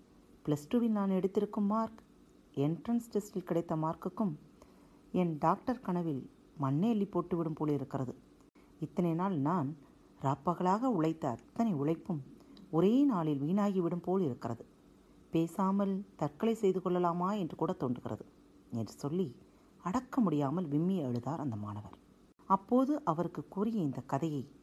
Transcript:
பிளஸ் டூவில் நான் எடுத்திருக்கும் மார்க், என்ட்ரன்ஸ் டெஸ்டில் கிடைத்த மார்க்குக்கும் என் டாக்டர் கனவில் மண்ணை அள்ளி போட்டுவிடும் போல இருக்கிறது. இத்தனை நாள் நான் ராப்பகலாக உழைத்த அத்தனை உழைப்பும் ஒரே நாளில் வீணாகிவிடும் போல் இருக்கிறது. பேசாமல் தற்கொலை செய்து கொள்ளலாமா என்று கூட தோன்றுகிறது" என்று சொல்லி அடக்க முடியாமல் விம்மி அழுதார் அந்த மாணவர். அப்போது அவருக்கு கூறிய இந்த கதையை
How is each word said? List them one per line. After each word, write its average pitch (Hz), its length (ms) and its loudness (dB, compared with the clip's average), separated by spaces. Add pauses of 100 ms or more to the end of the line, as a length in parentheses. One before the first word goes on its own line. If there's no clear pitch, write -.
(460)
பிளஸ் 147 240 -2
டூவில் 240 220 2
நான் 202 200 0
எடுத்திருக்கும் 202 560 0
மார்க், 220 360 -2 (520)
என்ட்ரன்ஸ் 165 580 0
டெஸ்டில் 202 300 -4
கிடைத்த 170 340 0
மார்க்குக்கும் 160 580 -2 (800)
என் 175 260 0
டாக்டர் 196 420 0
கனவில் 165 500 -4 (260)
மண்ணை 147 340 2
அள்ளி 214 140 2
போட்டுவிடும் 175 500 -2
போல 151 180 0
இருக்கிறது. 135 420 -2 (680)
இத்தனை 165 340 0
நாள் 185 220 0
நான் 151 400 0 (460)
ராப்பகலாக 180 600 2
உழைத்த 160 440 2
அத்தனை 208 440 -2
உழைப்பும் 143 500 -2 (480)
ஒரே 208 340 6
நாளில் 156 380 2
வீணாகிவிடும் 180 600 0
போல் 190 200 2
இருக்கிறது. 123 440 -4 (640)
பேசாமல் 190 760 0 (120)
தற்கொலை 220 380 0
செய்து 185 280 2
கொள்ளலாமா 180 500 2
என்று 196 240 -4
கூட 165 160 0
தோன்றுகிறது" 123 520 -4 (460)
என்று 113 220 -4
சொல்லி 156 440 -4 (460)
அடக்க 254 380 -2
முடியாமல் 156 460 2
விம்மி 165 360 0
அழுதார் 127 380 -4
அந்த 117 160 -4
மாணவர். 104 420 -10 (480)
அப்போது 254 580 2
அவருக்கு 160 440 -2
கூறிய 220 320 -2
இந்த 135 200 -2
கதையை 143 500 -4 (120)